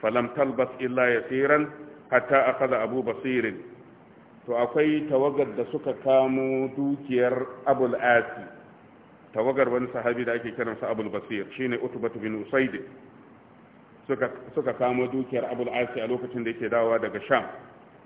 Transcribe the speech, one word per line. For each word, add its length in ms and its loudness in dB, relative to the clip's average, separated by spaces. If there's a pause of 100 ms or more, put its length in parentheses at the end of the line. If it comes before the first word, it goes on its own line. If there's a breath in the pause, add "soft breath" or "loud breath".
"Falam 340 0
talbas 340 0 (120)
illa 300 0
yasiran 580 2 (420)
hatta 360 4 (100)
akhadha 260 2
Abu 200 -2
Basirin." 580 -2 (880)
To 100 -4
akwai 520 2
tawagar 480 2
da 140 -2
suka 220 -4 (100)
kamo 720 4
dukiyar 720 0 (200)
Abul 280 4
Asi. 480 2 (920)
Tawagar 380 2
wani 220 0
sahabi 340 -2
da 80 0
ake 180 -6
kiransa 380 -4
Abul 200 -4
Basir, 360 -6 (100)
shine 220 -2
Utbah 320 -4 (100)
bin 240 -6
Usayd. 380 0 (1200)
Suka, 240 -2 (240)
suka 200 0
kamo 320 2
dukiyar 440 -2
Abul 180 -4
Asi 320 -2
a 80 -2
lokacin 360 -4
da 60 -2
yake 180 -6
dawowa 300 4
daga 300 -4
Sham. 160 2 (600)